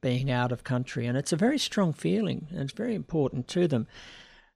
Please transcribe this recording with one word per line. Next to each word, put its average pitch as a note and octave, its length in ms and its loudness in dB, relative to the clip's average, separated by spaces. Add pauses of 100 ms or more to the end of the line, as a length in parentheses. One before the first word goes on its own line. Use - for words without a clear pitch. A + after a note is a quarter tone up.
being C3 300 0
out B2 200 2
of A#2+ 140 -4
country. B2 400 -2
And B2 140 0
it's D3 160 0
a - 20 2
very A#3+ 220 4
strong F3+ 340 2
feeling, F3+ 580 0
and E3 100 -6
it's C#3 120 -4
very A3+ 220 -4
important C#3+ 540 -2
to F3 200 2
them. B2 180 2 (680)